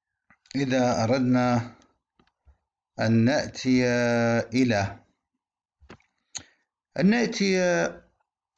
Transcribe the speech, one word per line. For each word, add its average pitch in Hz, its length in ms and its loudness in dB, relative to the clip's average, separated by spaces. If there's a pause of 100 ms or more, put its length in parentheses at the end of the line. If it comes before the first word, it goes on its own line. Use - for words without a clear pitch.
(560)
إذا 127 480 0
أردنا 123 680 0 (1300)
أن 113 120 0
نأتي 127 720 2 (680)
إلى، 110 460 0 (2000)
أن 180 100 2
نأتي 202 500 0 (1000)